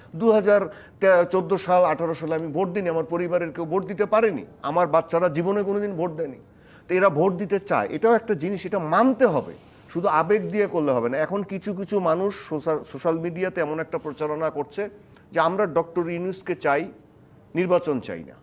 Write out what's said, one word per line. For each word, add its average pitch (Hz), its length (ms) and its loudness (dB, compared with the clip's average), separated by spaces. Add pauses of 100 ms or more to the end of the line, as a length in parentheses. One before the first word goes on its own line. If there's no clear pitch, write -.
(160)
দুহাজার 208 440 4 (720)
চোদ্দ 185 260 0
সাল, 180 280 4
আঠারো 160 300 0
সালে 156 200 -4
আমি 160 120 -4
ভোট 165 220 -2
দিইনি, 180 200 -4
আমার 165 160 0
পরিবারের 170 480 -2
কেউ 170 120 -8
ভোট 175 220 -2
দিতে 202 200 -2
পারেনি, 214 380 2 (180)
আমার 170 240 2
বাচ্চারা 170 420 2
জীবনে 175 340 0
কোনোদিন 202 340 -4
ভোট 170 140 -2
দেয়নি। 151 260 -8 (520)
তো 180 60 -2
এরা 185 140 6
ভোট 175 240 2
দিতে 185 280 -2
চায়, 127 300 0
এটাও 226 240 2
একটা 220 200 0
জিনিস, 180 320 -6
এটা 196 120 -2
মানতে 220 480 4
হবে, 123 260 0 (400)
শুধু 170 160 0
আবেগ 170 400 2
দিয়ে 202 180 0
করলে 151 260 0
হবে 120 160 0
না। 135 100 -4
এখন 180 240 -2
কিছু 190 320 -8
কিছু 196 260 -4
মানুষ 185 480 0
সোশ্যাল, 156 360 -2
সোশ্যাল 165 340 -2
মিডিয়াতে 175 420 -4
এমন 156 200 -4
একটা 160 180 -6
প্রচারণা 151 520 -4
করছে 151 380 -6 (440)
যে 165 80 2
আমরা 170 260 2
ডক্টর 165 440 -2
ইউনূসকে 180 440 -4
চাই, 156 360 0 (640)
নির্বাচন 170 460 2
চাই 85 240 -10
না। 64 180 -20